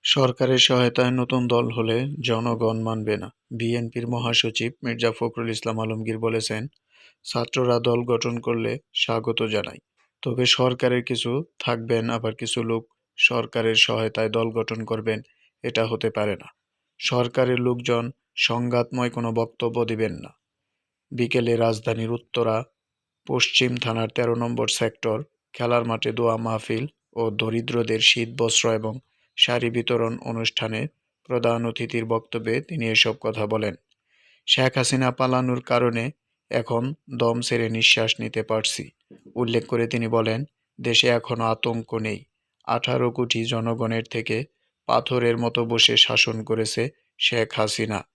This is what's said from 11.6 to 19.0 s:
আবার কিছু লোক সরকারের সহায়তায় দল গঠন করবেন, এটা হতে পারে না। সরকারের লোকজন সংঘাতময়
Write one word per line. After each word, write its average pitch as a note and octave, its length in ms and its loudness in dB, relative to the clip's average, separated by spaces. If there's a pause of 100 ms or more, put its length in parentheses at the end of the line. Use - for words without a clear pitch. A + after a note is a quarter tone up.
আবার A2+ 260 -2
কিছু A#2 280 -4
লোক A2+ 200 0 (340)
সরকারের A2+ 580 2
সহায়তায় A2 540 2
দল A2+ 220 0
গঠন A2+ 340 -4
করবেন, A2 340 -2 (440)
এটা A2+ 220 0
হতে A2+ 240 -2
পারে G#2 260 0
না। - 120 -18 (520)
সরকারের B2 600 2
লোকজন B2 440 0 (320)
সংঘাতময় A#2+ 720 0